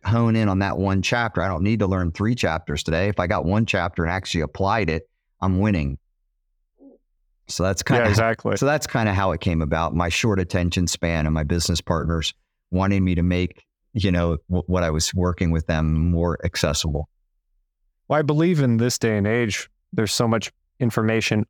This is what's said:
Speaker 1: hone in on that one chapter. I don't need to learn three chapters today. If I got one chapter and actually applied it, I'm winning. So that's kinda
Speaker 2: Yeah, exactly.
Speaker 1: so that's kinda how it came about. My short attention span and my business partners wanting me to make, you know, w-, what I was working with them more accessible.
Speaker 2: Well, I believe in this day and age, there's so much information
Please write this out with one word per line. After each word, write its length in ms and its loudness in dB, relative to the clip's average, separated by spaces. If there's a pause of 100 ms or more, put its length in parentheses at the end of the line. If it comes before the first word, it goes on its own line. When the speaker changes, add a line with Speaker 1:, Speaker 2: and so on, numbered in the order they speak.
Speaker 1:
hone 320 2
in 120 2
on 120 2
that 180 -2
one 240 2
chapter. 400 -2
I 60 0
don't 140 -4
need 180 2
to 60 0
learn 260 0
three 220 0
chapters 480 -2
today. 260 0
If 120 -2
I 60 0
got 180 -2
one 220 2
chapter 380 -2
and 60 0
actually 300 -4
applied 480 -2
it, 200 -2 (340)
I'm 160 2
winning. 400 0 (1500)
So 120 -4
that's 200 0
kinda 220 2
Speaker 2:
Yeah, 40 4
exactly. 480 2
Speaker 1:
so 100 0
that's 200 0
kinda 260 0
how 200 2
it 80 -4
came 200 0
about. 340 0
My 140 0
short 320 0
attention 460 0
span 400 -2
and 80 0
my 100 0
business 360 0
partners 520 -2 (380)
wanting 340 2
me 100 2
to 80 0
make, 420 -2 (280)
you 180 0
know, 280 2 (100)
w-, 180 -2
what 160 0
I 80 0
was 240 -2
working 360 0
with 160 -2
them 440 0
more 340 0
accessible. 640 -6 (1000)
Speaker 2:
Well, 100 0
I 40 0
believe 380 2
in 160 2
this 220 0
day 200 0
and 80 0
age, 420 -2 (240)
there's 200 0
so 160 0
much 240 -2 (260)
information 720 0